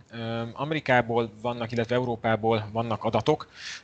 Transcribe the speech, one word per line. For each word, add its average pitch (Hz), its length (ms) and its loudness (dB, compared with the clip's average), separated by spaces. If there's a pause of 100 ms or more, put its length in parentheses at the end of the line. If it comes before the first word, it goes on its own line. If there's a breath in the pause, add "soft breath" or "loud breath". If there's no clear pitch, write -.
(100)
Ö, 117 320 -6 (100)
Amerikából 120 800 2 (100)
vannak, 120 300 -4
illetve 120 220 0
Európából 113 800 0
vannak 113 320 -2
adatok. 113 440 2 (360 loud breath)